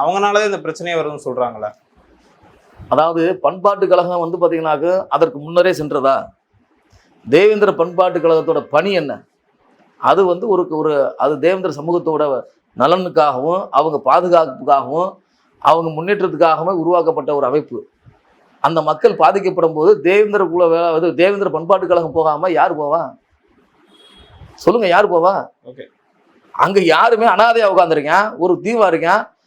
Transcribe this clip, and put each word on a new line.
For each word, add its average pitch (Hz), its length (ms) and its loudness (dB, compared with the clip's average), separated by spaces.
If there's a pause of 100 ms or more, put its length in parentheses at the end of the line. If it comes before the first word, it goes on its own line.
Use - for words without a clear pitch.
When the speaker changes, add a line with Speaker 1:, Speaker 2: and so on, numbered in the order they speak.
Speaker 1:
அவங்களாலதான் 202 500 0
இந்த 190 60 -6
பிரச்சனையே 165 420 -8
வருதுன்னு 147 260 -8
சொல்றாங்களே. 120 460 -6 (1200)
Speaker 2:
அதாவது 165 520 0
பண்பாட்டு 185 460 -2
கழகம் 175 420 0
வந்து 175 80 -6
பாத்தீங்கன்னாக்க 165 720 -2
அதற்கு 143 300 0
முன்னரே 175 320 0
சென்றதா? 139 440 -2 (1160)
தேவேந்திர 202 460 4
பண்பாட்டு 175 440 -2
கழகத்தோட 160 420 0
பணி 170 300 -2
என்ன? 147 320 -4 (720)
அது 165 280 2
வந்து 185 220 -2
ஒரு, 180 220 0
ஒரு, 151 480 -2
அது 139 180 0
தேவேந்திர 180 440 -2
சமூகத்தோட 151 600 -2 (360)
நலனுக்காகவும் 160 920 0
அவங்க 147 360 0
பாதுகாப்புக்காகவும் 147 1040 0 (500)
அவங்க 165 300 2
முன்னேற்றத்துக்காகவும் 165 920 0
உருவாக்கப்பட்ட 160 540 0
ஒரு 139 100 -2
அமைப்பு. 131 320 -4 (800)
அந்த 160 220 0
மக்கள் 156 340 0
பாதிக்கப்படும் 175 580 2
போது 165 300 2
தேவேந்திர 202 460 2
குல 175 160 2
வே-, 165 280 0
அது 165 140 0
தேவேந்திர 185 420 0
பண்பாட்டு 170 380 -2
கழகம் 170 240 0
போகாம 160 400 -2
யார் 156 280 0
போவா? 151 220 -2 (1500)
சொல்லுங்க, 233 340 0
யார் 180 240 2
போவா? 175 360 0 (180)
Speaker 1:
ஓகே. 127 200 -20 (680)
Speaker 2:
அங்க 190 280 0
யாருமே 208 480 4
அனாதையா 220 460 4
உட்கார்ந்திருக்கேன், 170 640 2
ஒரு 170 260 0
தீவா 220 240 2
இருக்கேன். 170 360 0 (240)